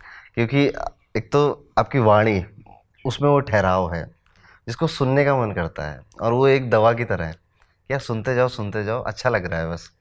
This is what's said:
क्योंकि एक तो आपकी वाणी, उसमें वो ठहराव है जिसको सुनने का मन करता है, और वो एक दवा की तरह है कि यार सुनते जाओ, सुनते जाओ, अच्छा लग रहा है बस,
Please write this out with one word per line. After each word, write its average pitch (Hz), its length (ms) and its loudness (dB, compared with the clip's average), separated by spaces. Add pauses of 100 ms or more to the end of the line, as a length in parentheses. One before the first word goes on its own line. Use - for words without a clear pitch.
(360)
क्योंकि 135 320 2 (500)
एक - 140 -6
तो 143 460 0
आपकी 117 220 0
वाणी, 107 460 4 (600)
उसमें 139 240 0
वो 143 100 4
ठहराव 92 540 0
है 82 120 -6 (640)
जिसको 120 200 -4
सुनने 135 380 2
का 135 200 0
मन 104 60 -4
करता 82 400 -6
है, 67 80 -16 (220)
और 117 120 0
वो 131 140 4
एक 135 220 2
दवा 113 240 4
की 117 120 -6
तरह 87 200 -4
है 80 80 -10
कि - 600 -16
यार 139 60 -2
सुनते 120 360 -4
जाओ, 123 120 2
सुनते 107 360 -6
जाओ, 113 180 -4
अच्छा - 280 -4
लग 107 160 0
रहा 82 140 -6
है 82 100 -4
बस, 85 320 -10